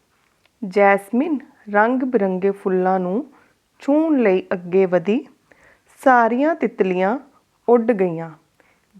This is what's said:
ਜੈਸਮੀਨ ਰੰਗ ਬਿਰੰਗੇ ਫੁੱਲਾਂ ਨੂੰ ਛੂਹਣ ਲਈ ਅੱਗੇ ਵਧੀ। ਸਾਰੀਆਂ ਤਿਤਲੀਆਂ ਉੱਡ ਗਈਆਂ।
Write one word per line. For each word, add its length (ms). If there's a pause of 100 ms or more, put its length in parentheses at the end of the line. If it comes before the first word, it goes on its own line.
(680)
ਜੈਸਮੀਨ 720 (340)
ਰੰਗ 260
ਬਿਰੰਗੇ 520
ਫੁੱਲਾਂ 480
ਨੂੰ 320 (480)
ਛੂਹਣ 400
ਲਈ 240 (100)
ਅੱਗੇ 320
ਵਧੀ। 400 (800)
ਸਾਰੀਆਂ 520
ਤਿਤਲੀਆਂ 640 (500)
ਉੱਡ 220
ਗਈਆਂ। 400 (680)